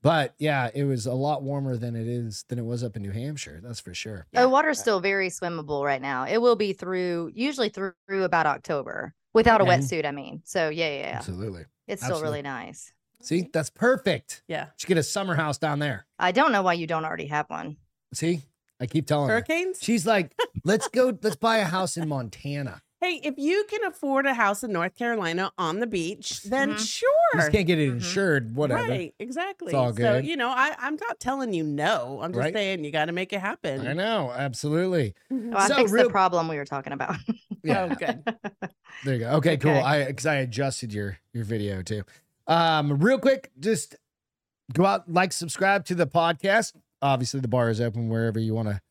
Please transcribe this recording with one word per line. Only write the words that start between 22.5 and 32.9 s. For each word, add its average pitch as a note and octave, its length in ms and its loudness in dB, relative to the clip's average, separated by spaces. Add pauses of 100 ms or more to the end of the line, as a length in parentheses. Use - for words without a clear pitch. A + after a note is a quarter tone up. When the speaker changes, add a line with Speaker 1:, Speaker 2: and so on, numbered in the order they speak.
Speaker 3:
Hey, F4 240 -2
if C#4 140 -4
you F4 320 0
can A4 160 -4
afford C4+ 400 0
a C#4 80 2
house G#3 300 2
in A#3 100 -4
North F3 220 0
Carolina F#3+ 600 -2
on F3 220 -2
the A#3+ 80 -2
beach, F#3+ 560 -6
then C4+ 280 0
Speaker 2:
Mm-hmm. G#3+ 120 -2
Speaker 3:
sure. A4+ 260 0 (240)
Speaker 1:
You - 60 2
just D3+ 140 2
can't G3+ 140 4
get E3+ 120 4
it D3 80 2
Speaker 2:
Mm-hmm. B2 100 -2
Speaker 1:
insured, D#3 580 0
whatever. D3 340 0
Speaker 3:
Right, - 300 -4
exactly. E4 480 -8
Speaker 1:
It's D#3+ 80 -2
all B2 160 2
Speaker 3:
So, G#2 60 -4
Speaker 1:
good. A#2+ 280 2
Speaker 3:
you E4 120 -4
know, B3 120 0
I, C4 280 0
I'm C#4+ 200 -4
not A4+ 220 -8
telling B3+ 340 -2
you E3 100 0
no. D3 580 0
I'm E3 120 -6
just A#2+ 60 -2
Speaker 1:
Right? D3+ 140 0
Speaker 3:
saying F#3+ 300 -2
you D3 80 -6